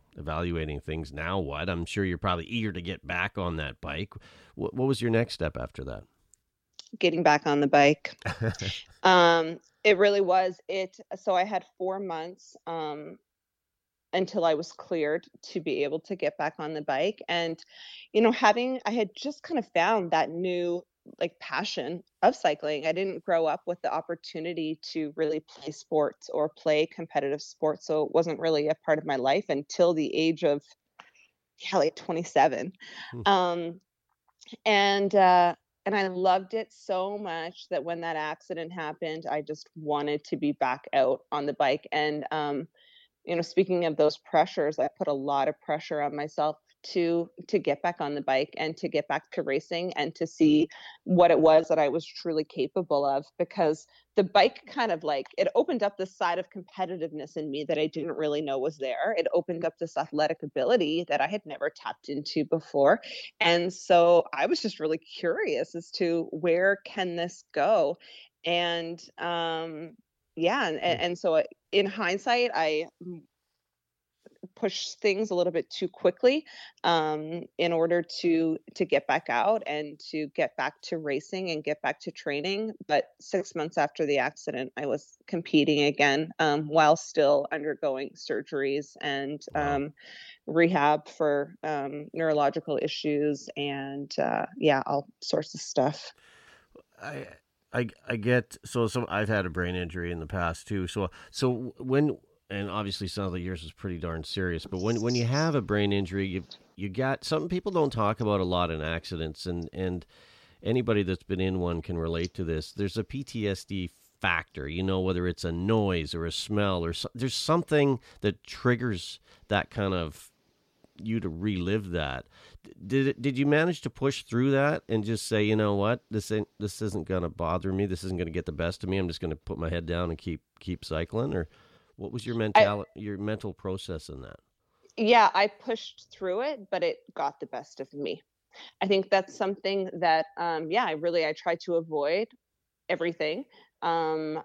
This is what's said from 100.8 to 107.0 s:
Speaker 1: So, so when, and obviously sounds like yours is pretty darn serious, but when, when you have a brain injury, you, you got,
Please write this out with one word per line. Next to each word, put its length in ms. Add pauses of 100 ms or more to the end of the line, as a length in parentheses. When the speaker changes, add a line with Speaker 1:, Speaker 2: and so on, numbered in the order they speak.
Speaker 1:
So, 240 (200)
so 480
when, 400 (300)
and 220
obviously 380
sounds 240
like 100
yours 200
is 100
pretty 260
darn 260
serious, 420
but 120
when, 220
when 140
you 100
have 300
a 80
brain 300
injury, 340
you, 180 (320)
you 120
got, 360